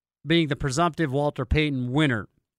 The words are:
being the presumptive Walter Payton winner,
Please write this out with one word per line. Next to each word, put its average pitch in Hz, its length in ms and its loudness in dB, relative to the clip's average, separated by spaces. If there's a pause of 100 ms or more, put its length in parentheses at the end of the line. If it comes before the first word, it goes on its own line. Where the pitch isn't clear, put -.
(280)
being 165 200 4
the 143 80 -2
presumptive 151 560 -2
Walter 143 340 -2
Payton 139 460 0
winner, 127 360 0 (320)